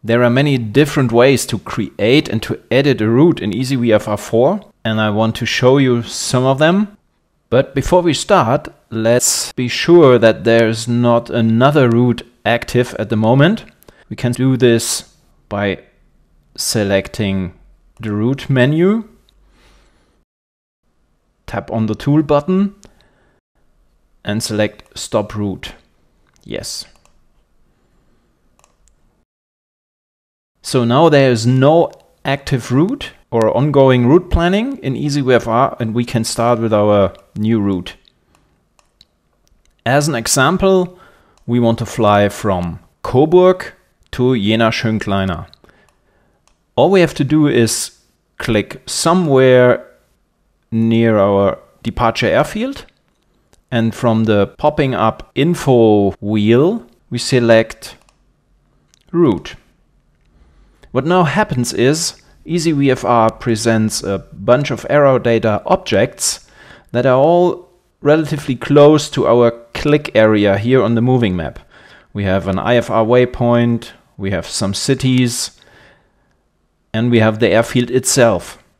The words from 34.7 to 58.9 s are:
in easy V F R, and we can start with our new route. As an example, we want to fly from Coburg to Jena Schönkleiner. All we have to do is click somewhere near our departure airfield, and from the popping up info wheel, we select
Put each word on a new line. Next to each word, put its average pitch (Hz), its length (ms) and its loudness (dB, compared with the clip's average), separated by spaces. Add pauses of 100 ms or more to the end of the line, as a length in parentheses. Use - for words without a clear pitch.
in 131 180 -6
easy 143 260 -4
V 127 100 0
F 113 160 0
R, 120 320 0
and 110 140 -4
we 120 100 -2
can 117 200 -4
start 120 340 -2
with 113 160 -2
our 104 400 2 (220)
new 110 220 0
route. 98 380 -4 (1900)
As 147 220 0
an 147 60 -4
example, 180 840 0 (480)
we 120 120 -2
want 117 200 0
to 113 80 -6
fly 104 420 2
from 90 520 -6 (220)
Coburg 180 680 2 (380)
to 127 260 0
Jena 110 320 0
Schönkleiner. 98 800 -4 (1300)
All 143 140 2
we 196 100 4
have 165 140 0
to 151 100 -4
do 151 220 2
is 113 520 -2 (380)
click - 480 -4
somewhere 131 1000 2 (840)
near 113 460 2
our 98 420 2 (240)
departure 117 440 -2
airfield, 214 580 -4 (840)
and 113 240 -2
from 113 300 0
the 104 220 2 (100)
popping 147 380 -2
up 107 400 -4
info 117 760 2 (100)
wheel, 113 640 0 (240)
we 123 80 -8
select 117 800 0 (1160)